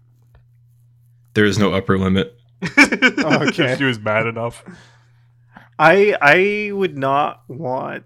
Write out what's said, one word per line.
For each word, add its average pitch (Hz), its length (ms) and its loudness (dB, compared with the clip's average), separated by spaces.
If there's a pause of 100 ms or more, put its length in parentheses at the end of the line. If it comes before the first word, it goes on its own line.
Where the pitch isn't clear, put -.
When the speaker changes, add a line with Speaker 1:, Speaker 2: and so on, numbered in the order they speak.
(1400)
Speaker 1:
there 107 100 4
is 101 120 0
no 98 160 2
upper 95 240 0
limit. 95 380 0 (260)
Speaker 2:
<laughs> - 160 -4
Speaker 3:
Okay. 156 960 0
Speaker 2:
If 131 40 -4
she 139 80 -4
was 120 140 -2
mad 110 280 -2
enough. 117 360 -8 (1120)
Speaker 3:
I, 190 440 4
I 202 520 2
would 185 240 -4
not 139 500 -2
want 139 580 -10